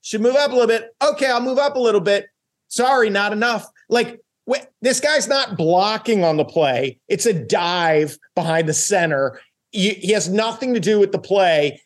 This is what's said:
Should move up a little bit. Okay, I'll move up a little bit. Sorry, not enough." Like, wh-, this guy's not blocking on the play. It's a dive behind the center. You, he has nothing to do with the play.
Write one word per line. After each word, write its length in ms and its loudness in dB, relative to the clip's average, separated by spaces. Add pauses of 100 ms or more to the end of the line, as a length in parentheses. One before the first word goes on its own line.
Should 180 -6
move 140 2
up 160 2
a 20 -6
little 140 4
bit. 340 -2
Okay, 240 0
I'll 160 0
move 160 -2
up 180 0
a 40 -2
little 220 2
bit. 260 0 (400)
Sorry, 420 0
not 240 -2
enough." 320 -2 (240)
Like, 320 -2 (260)
wh-, 160 -4 (200)
this 160 0
guy's 280 0
not 300 -2
blocking 680 0
on 140 2
the 80 0
play. 640 -2
It's 180 -2
a 80 2
dive 840 0 (160)
behind 340 0
the 60 -2
center. 680 -2 (300)
You, 260 -2
he 140 -4
has 180 0
nothing 460 -2
to 40 0
do 200 2
with 120 2
the 80 -4
play. 680 0